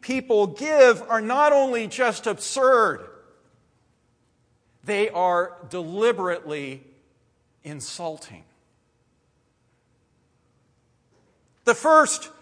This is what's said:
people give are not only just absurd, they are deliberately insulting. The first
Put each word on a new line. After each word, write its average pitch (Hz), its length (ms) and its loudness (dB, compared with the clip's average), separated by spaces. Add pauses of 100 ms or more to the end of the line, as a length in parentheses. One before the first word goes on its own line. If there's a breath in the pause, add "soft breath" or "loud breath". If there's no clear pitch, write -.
people 247 460 -2
give 254 560 4
are 226 180 -2
not 285 320 2
only 254 340 0
just 240 380 -4
absurd, 233 840 0 (1800)
they 208 220 -2
are 180 460 -2 (140)
deliberately 170 1120 -4 (800)
insulting. 147 840 -14 (3250)
The 233 100 2
first 311 560 2 (100)